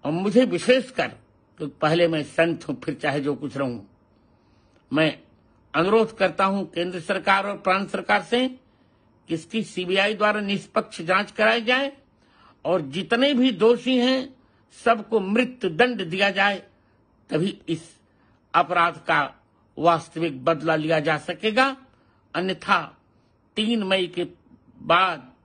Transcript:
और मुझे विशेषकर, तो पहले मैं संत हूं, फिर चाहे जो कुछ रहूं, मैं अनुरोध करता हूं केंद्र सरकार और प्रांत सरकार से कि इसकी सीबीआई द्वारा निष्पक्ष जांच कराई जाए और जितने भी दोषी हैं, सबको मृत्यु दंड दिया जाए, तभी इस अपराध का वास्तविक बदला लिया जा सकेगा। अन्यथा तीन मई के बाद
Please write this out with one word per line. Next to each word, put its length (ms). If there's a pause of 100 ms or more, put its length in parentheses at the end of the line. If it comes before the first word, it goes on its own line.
और 80
मुझे 340
विशेषकर, 640 (500)
तो 100
पहले 400
मैं 160
संत 440
हूं, 80
फिर 200
चाहे 240
जो 160
कुछ 220
रहूं, 220 (1120)
मैं 260 (560)
अनुरोध 420
करता 280
हूं 200
केंद्र 340
सरकार 480
और 100
प्रांत 320
सरकार 340
से 240 (800)
कि 60
इसकी 300
सीबीआई 500
द्वारा 280
निष्पक्ष 600
जांच 300
कराई 300
जाए 360 (680)
और 160
जितने 520
भी 180
दोषी 460
हैं, 380 (500)
सबको 340
मृत्यु 500
दंड 360
दिया 240
जाए, 340 (680)
तभी 400
इस 300 (540)
अपराध 440
का 380 (420)
वास्तविक 680
बदला 300
लिया 240
जा 180
सकेगा। 600 (580)
अन्यथा 600 (580)
तीन 280
मई 240
के 200 (520)
बाद 540 (120)